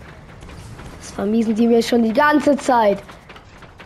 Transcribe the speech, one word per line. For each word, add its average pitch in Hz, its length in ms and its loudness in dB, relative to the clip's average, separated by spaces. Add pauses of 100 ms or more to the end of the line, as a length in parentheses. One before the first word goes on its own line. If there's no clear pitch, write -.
(1000)
Das - 120 -18
vermiesen 220 420 -2
die 226 140 2
mir 233 160 4
schon 240 200 0
die 226 100 0
ganze 294 440 2
Zeit. 220 460 0 (840)